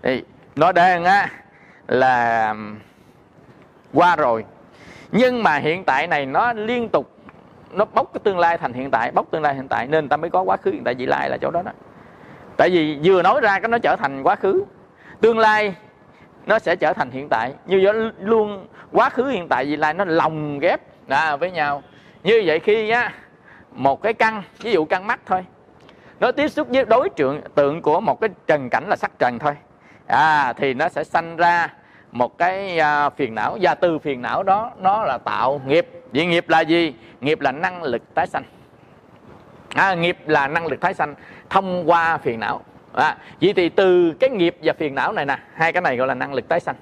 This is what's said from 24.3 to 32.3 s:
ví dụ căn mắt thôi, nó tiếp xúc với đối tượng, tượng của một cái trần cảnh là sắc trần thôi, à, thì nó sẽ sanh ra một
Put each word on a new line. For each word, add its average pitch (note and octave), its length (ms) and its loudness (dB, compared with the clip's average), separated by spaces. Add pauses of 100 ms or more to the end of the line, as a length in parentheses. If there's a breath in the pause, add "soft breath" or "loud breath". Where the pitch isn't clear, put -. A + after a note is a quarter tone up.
ví A3+ 120 -4
dụ D#3+ 120 2
căn F#3 220 -4
mắt B3 200 -4
thôi, F#3 180 -2 (760 loud breath)
nó B3 120 2
tiếp C#4+ 160 0
xúc D4 220 -4
với B3+ 140 2
đối A#3+ 260 2
tượng, C#3+ 300 -2 (140)
tượng D3 280 2
của D#3 180 2
một A3 200 -2
cái A3 100 -2 (160)
trần C#3+ 240 0
cảnh C#3 180 -2
là F#3+ 80 0
sắc - 220 -6
trần B2 200 0
thôi, D3 160 -2 (520 soft breath)
à, C#3+ 460 2
thì C3+ 220 -2
nó D3+ 140 -2
sẽ D3+ 160 -6
sanh E3 320 -4
ra E3+ 320 2 (440 soft breath)
một A#2+ 260 -2